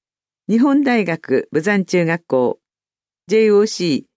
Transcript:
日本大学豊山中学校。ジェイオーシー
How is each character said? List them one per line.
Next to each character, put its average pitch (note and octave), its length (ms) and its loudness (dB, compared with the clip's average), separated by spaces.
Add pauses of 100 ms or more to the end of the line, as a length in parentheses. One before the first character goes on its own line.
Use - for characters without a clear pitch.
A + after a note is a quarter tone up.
(480)
日 A3 120 0
本 C#4 240 2
大 A#3+ 200 0
学 D#3+ 480 -4
豊 D#3 100 -2
山 G3 220 0
中 F3 220 -2
学 E3 200 -4
校。 B2+ 340 -2 (680)
ジ G#3 100 0
ェ - 80 4
イ G#3+ 60 4
オ G#3 120 4
ー - 20 0
シ F3+ 200 -4
ー C#3 180 -2 (140)